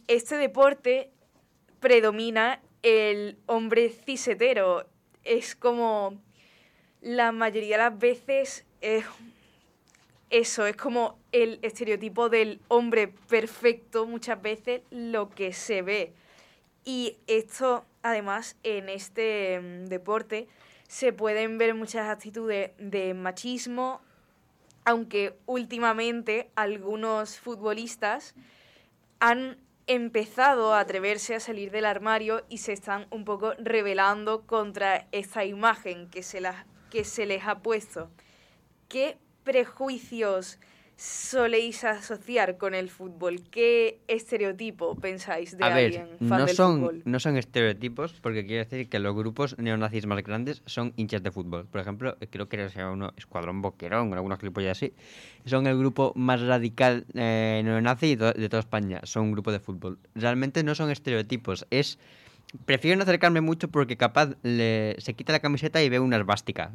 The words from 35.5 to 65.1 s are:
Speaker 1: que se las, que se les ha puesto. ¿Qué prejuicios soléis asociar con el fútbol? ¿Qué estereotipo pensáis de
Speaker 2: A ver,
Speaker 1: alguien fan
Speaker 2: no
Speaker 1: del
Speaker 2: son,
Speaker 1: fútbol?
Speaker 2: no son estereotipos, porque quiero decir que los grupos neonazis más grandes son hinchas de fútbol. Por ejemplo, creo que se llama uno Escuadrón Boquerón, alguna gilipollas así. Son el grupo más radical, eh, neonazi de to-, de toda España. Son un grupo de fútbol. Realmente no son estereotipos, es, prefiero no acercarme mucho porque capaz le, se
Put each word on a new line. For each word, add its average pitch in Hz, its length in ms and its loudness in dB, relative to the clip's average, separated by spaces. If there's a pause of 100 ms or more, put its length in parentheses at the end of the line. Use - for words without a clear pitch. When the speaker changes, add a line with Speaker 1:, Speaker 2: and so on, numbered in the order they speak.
Speaker 1:
que 185 140 -14
se 190 160 -12
las, 185 260 -8 (240)
que 220 140 -4
se 208 220 -6
les 190 180 -2
ha 202 160 -4
puesto. 214 500 -4 (800)
¿Qué 269 300 -2 (260)
prejuicios 240 1120 -2 (400)
soléis 233 840 0
asociar 208 720 -2
con 190 160 -2
el 185 160 -4
fútbol? 180 600 -6
¿Qué 233 560 4
estereotipo 208 880 -4
pensáis 185 600 -8
de 180 80 -2
Speaker 2:
A 120 60 4
ver, 127 160 4
Speaker 1:
alguien 90 220 -2 (200)
fan 123 120 4
Speaker 2:
no 139 80 6
Speaker 1:
del 180 80 2
Speaker 2:
son, 180 240 6
Speaker 1:
fútbol? 165 260 -2
Speaker 2:
no 123 140 0
son 143 180 0
estereotipos, 120 840 0
porque 107 260 -4
quiero 113 180 -4
decir 127 260 -8
que 110 100 -4
los 101 160 0
grupos 113 440 -2
neonazis 110 480 -2
más 101 160 -2
grandes 117 420 -6
son 120 300 -6
hinchas 107 260 -4
de 92 100 -4
fútbol. 87 360 -8
Por 101 140 -8
ejemplo, 104 360 -6 (140)
creo 104 180 -10
que 101 200 -6
se 95 100 -12
llama 92 140 -6
uno 98 220 -8
Escuadrón 90 460 -8
Boquerón, 98 520 -4
alguna 95 240 -4
gilipollas 95 400 -4
así. - 160 -6 (520)
Son 131 220 2
el 131 100 2
grupo 135 380 2
más 127 260 2
radical, 123 720 2
eh, 110 500 2
neonazi 120 520 2
de - 20 -8
to-, 110 220 2
de 107 100 -2
toda 113 120 0
España. 101 420 -4
Son 110 220 -2
un 107 80 2
grupo 104 180 -2
de 101 80 -2
fútbol. 92 400 -10 (160)
Realmente 127 480 0
no 151 100 0
son 151 160 -2
estereotipos, 117 800 -4
es, 135 300 0 (640)
prefiero 156 320 4
no 196 60 2
acercarme 170 380 4
mucho 165 260 0
porque 131 300 2
capaz 139 340 4 (100)
le, 113 560 2
se - 160 -8